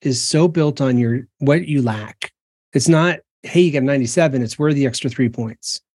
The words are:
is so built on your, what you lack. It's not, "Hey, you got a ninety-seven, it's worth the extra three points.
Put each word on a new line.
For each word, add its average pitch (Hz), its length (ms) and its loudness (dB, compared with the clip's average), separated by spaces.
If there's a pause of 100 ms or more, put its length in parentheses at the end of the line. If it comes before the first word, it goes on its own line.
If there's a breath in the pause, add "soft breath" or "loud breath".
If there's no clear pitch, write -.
is 127 220 -2
so 160 260 2
built 156 320 -2
on 131 160 2
your, 120 240 0 (180)
what 147 280 2
you 143 140 0
lack. 110 500 -6 (420)
It's 143 160 2
not, 165 300 4 (240)
"Hey, - 180 2
you 175 100 4
got 139 100 0
a 127 40 2
ninety-seven, 139 580 0
it's - 160 -6
worth 151 160 2
the 139 100 0
extra 123 240 -4
three 120 200 0
points. - 500 -10 (200)